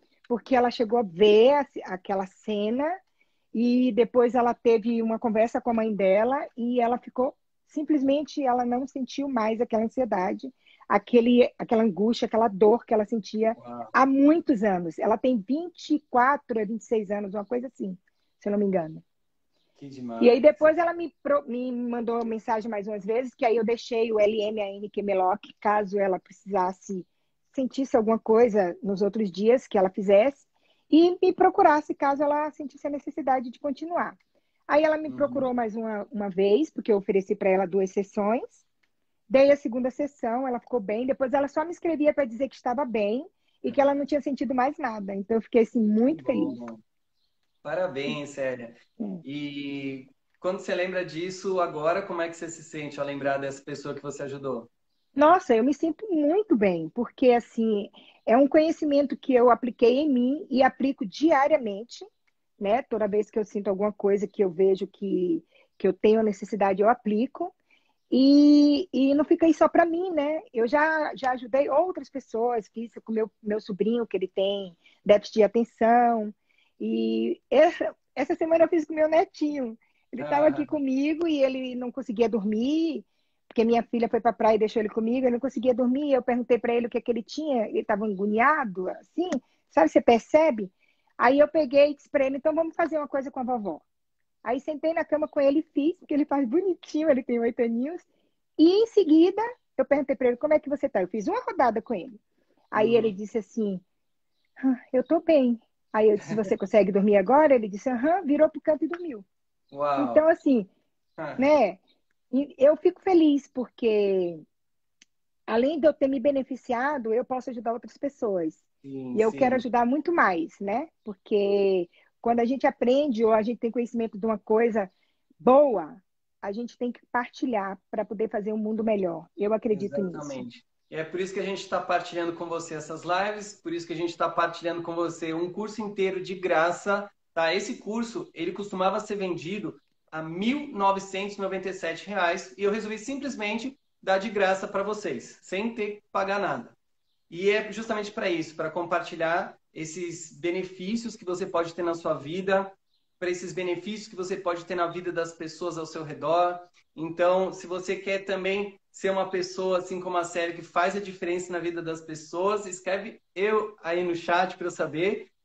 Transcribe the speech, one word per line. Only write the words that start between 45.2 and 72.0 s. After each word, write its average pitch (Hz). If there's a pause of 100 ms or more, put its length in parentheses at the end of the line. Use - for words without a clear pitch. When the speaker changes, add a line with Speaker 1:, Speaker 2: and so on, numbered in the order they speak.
Speaker 1:
eu 226
fiquei, 226
assim, 233
muito 226
Speaker 2:
Que -
bom. -
Speaker 1:
feliz. 233 (800)
Speaker 2:
Parabéns, 147
Célia. 131 (240)
Speaker 1:
É. 226 (200)
Speaker 2:
E 143 (320)
quando 185
você 190
lembra 180
disso 185
agora, 165
como 180
é 170
que 165
você 165
se -
sente 147
ao 139
lembrar 139
dessa 135
pessoa 143
que -
você 143
ajudou? 135 (460)
Speaker 1:
Nossa, 302
eu 226
me 269
sinto 320
muito 320
bem, 175
porque, 247
assim, 226 (360)
é 220
um 277
conhecimento 302
que -
eu 247
apliquei 240
em 311
mim 254
e 262
aplico 262
diariamente, 269 (540)
né? 214
Toda 214
vez 208
que -
eu 214
sinto 202
alguma 208
coisa 202
que -
eu 190
vejo 190
que, 180 (360)
que -
eu 185
tenho 220
a 220
necessidade, 196
eu 208
aplico. 247 (580)
E, 294
e 269
não 294
fica 330
aí 330
só 311
pra 339
mim, 339
né? 302 (120)
Eu 233
já, 302
já 254
ajudei 254
outras 320